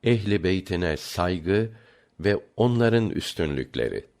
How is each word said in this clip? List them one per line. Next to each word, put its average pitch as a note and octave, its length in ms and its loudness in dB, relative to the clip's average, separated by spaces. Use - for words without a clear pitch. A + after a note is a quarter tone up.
ehli G#2 420 2
beytine F2+ 520 0
saygı F2+ 720 -2
ve G2+ 200 0
onların A#2 540 2
üstünlükleri. B1 960 -4